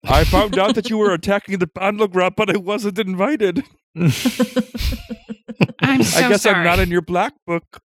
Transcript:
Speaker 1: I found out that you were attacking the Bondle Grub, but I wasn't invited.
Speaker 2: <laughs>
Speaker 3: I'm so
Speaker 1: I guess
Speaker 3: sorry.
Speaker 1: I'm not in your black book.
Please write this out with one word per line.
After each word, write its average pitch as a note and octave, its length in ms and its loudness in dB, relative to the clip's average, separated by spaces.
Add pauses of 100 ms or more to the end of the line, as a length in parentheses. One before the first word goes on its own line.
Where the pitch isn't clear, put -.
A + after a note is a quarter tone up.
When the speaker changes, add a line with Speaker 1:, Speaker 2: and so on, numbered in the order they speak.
Speaker 1:
I D3 160 4
found F#3+ 360 2
out G#3+ 160 2
that G#3+ 120 -4
you A3 120 -2
were G3+ 140 2
attacking G3 440 -2
the F3 80 0
Bondle G#3 420 -2
Grub, F3+ 300 0
but G#3 160 0
I G3+ 40 0
wasn't G3+ 420 -4
invited. G3 640 -2 (160)
Speaker 2:
<laughs> - 160 -20
Speaker 3:
I'm D#3+ 160 2 (1900)
so - 220 2
Speaker 1:
I A#3+ 40 0
guess G#3 140 2
Speaker 3:
sorry. G3 160 2
Speaker 1:
I'm E3+ 40 0
not E3+ 140 2
in F3+ 140 0
your F3 100 2
black F3 320 -2 (140)
book. E3+ 400 -6